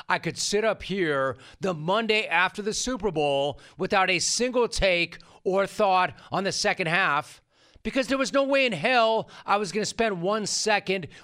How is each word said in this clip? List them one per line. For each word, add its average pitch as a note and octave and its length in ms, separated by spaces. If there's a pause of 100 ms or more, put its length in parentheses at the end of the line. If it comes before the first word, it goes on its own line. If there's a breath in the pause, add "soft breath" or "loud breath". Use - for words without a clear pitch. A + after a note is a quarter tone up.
I F3+ 100
could E3+ 200
sit G#3 260
up A3 180
here D3 540 (240 loud breath)
the F#3 140
Monday G#3 520
after F3 360
the G3+ 120
Super G#3+ 380
Bowl C#3+ 480 (180 loud breath)
without F#3 320
a F#3 100
single A#3+ 500
take F3 480 (260 loud breath)
or G3 240
thought F#3 460 (180 loud breath)
on F#3 140
the F#3 80
second F#3+ 340
half, D#3+ 540 (420 soft breath)
because B3 240
there C4+ 100
was C4 160
no C#4 100
way C4+ 240
in A#3+ 40
hell A3 560 (160 loud breath)
I G3 140
was G#3 140
gonna G3+ 140
spend G#3 360
one G#3 240
second G3 640 (160 loud breath)